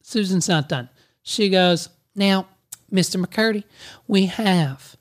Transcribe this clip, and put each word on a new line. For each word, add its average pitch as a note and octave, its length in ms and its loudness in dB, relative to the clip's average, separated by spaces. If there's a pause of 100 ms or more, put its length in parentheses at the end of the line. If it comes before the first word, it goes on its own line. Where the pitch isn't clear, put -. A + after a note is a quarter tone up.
Susan's F#3+ 480 -2
not D3+ 180 0
done. B2 220 -8 (320)
She - 280 -2
goes, F3+ 380 2 (260)
Now, G3 340 0 (440)
Mister F#3 260 0
McCurdy, G#3 460 -2 (420)
we G3 200 2
have F3+ 760 -2